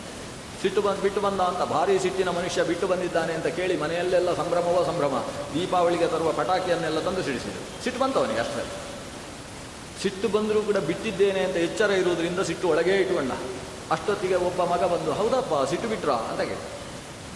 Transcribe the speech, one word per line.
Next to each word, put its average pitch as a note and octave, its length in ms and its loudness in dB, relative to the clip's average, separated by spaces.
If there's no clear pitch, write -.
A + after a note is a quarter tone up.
ಸಿಟ್ಟು G3 200 2
ಬಂದು G3 200 2
ಬಿಟ್ಟು G3+ 200 2
ಬಂದ G3 200 2
ಅಂತ, F3+ 160 2
ಭಾರಿ F3 420 4
ಸಿಟ್ಟಿನ F#3 300 0
ಮನುಷ್ಯ F3 340 0
ಬಿಟ್ಟು E3+ 240 0
ಬಂದಿದ್ದಾನೆ E3+ 460 0
ಅಂತ D#3+ 140 -2
ಕೇಳಿ F3+ 300 0
ಮನೆಯಲ್ಲೆಲ್ಲ F3 580 2
ಸಂಭ್ರಮವೋ E3+ 480 2
ಸಂಭ್ರಮ. C#3+ 400 0
ದೀಪಾವಳಿಗೆ F3 540 2
ತರುವ D#3+ 240 2
ಪಟಾಕಿಯನ್ನೆಲ್ಲ E3 680 0
ತಂದು F#3 240 0
ಸಿಡಿಸಿದ್ರು. A2+ 600 -6
ಸಿಟ್ಟು B3 180 0
ಬಂತು C4+ 180 2
ಅವನಿಗೆ A2+ 200 2
ಅಷ್ಟರಲ್ಲಿ. - 500 -4
ಸಿಟ್ಟು G3 260 -2
ಬಂದರೂ G#3+ 340 2
ಕೂಡ G3+ 160 2
ಬಿಟ್ಟಿದ್ದೇನೆ F#3+ 640 0
ಅಂತ F3+ 120 0
ಎಚ್ಚರ E3+ 360 2
ಇರುವುದರಿಂದ F3 480 2
ಸಿಟ್ಟು E3+ 280 -2
ಒಳಗೇ E3 240 4
ಇಟ್ಕೊಂಡ. F3 400 2
ಅಷ್ಟೊತ್ತಿಗೆ F#3 440 0
ಒಬ್ಬ F3+ 280 0
ಮಗ F3 200 2
ಬಂದು, E3 280 0
"ಹೌದಪ್ಪ, E3 580 2
ಸಿಟ್ಟು F3+ 180 -2
ಬಿಟ್ರಾ?" E3+ 280 0
ಅಂತ A2+ 260 -2
ಕೇಳಿ. - 380 -6